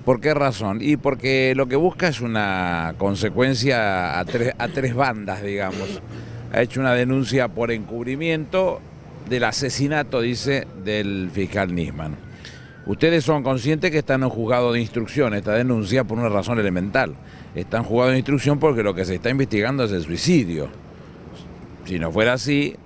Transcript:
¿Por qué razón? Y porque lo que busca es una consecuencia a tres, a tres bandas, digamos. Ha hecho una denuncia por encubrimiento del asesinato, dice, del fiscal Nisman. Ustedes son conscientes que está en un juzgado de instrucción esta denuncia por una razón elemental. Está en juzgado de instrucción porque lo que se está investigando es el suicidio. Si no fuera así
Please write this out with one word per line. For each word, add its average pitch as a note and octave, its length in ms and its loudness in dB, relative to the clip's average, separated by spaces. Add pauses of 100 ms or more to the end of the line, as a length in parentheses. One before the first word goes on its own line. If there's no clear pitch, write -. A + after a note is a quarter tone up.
¿Por B2 160 4
qué D3+ 140 2
razón? A2 460 0
Y D3 160 4
porque C3 600 2
lo C3+ 120 2
que C3 80 2
busca E3+ 320 2
es A#2+ 120 -2
una F#2 760 0
consecuencia G2+ 1200 2
a F#2 60 -2
tres, A#2+ 340 0
a A#2 100 -2
tres B2+ 260 -2
bandas, G#2+ 480 0
digamos. G2 600 -4 (500)
Ha A2+ 80 4
hecho B2+ 200 0
una C3 120 2
denuncia B2 560 2
por A2+ 220 -2
encubrimiento C#3 1080 -2 (480)
del A#2+ 160 2
asesinato, C#3 760 0
dice, A#2+ 460 0 (180)
del G2 480 -2
fiscal F#2+ 420 0
Nisman. D2+ 420 -4 (720)
Ustedes D#3 380 2
son D3+ 180 2
conscientes C#3 480 0
que D3+ 60 0
está C#3 200 2
en C3 80 0
un B2+ 40 2
juzgado A#2+ 420 2
de A#2 80 2
instrucción A#2 540 0
esta G#2 220 0
denuncia A#2+ 500 2
por A2 140 -4
una A#2+ 100 0
razón G2+ 300 2
elemental. F#2+ 560 0 (400)
Está F2+ 240 -2
en A#2 60 0
juzgado B2 260 4
de C3 80 4
instrucción C#3 400 2
porque B2+ 240 4
lo G2+ 120 2
que F#2 120 0
se F2+ 80 -2
está A#2 160 -2
investigando C3 540 2
es G#2 80 0
el F2 100 0
suicidio. E2+ 680 2 (1160)
Si F2+ 120 -4
no E2 140 -2
fuera A2 220 4
así C#3+ 520 0